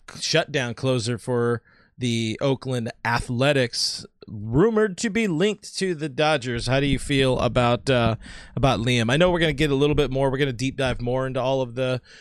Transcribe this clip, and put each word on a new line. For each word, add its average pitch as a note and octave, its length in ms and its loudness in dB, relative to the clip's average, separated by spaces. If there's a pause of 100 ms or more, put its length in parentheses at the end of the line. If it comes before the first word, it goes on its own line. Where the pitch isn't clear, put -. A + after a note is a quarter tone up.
(200)
shutdown C#3 560 -2
closer B2 420 -2
for A#2+ 460 -2 (340)
the A#2 440 -2
Oakland B2+ 500 -2 (140)
Athletics, B2 1000 0 (220)
rumored F3 680 2
to A#3 120 -2
be A3 180 0
linked F#3+ 500 -2
to F#3+ 160 -2
the D3+ 160 -6
Dodgers. B2+ 580 0
How C3 120 2
do C#3+ 80 2
you C3+ 100 2
feel C3+ 420 2
about, A#2+ 500 2
uh, A#2 260 4 (400)
about A#2+ 240 0
Liam? A#2 320 2
I C3+ 60 2
know F3+ 140 6
we're F3 80 2
gonna D#3+ 140 2
get C#3+ 160 2
a C#3 60 2
little C#3+ 200 4
bit C#3+ 160 2
more. C3+ 200 0
We're C3 80 -2
gonna C#3 140 0
deep B2+ 240 -4
dive B2+ 240 -2
more B2+ 260 -2
into C3 140 -4
all C3 200 0
of A#2+ 140 -6
the, B2+ 260 -2 (200)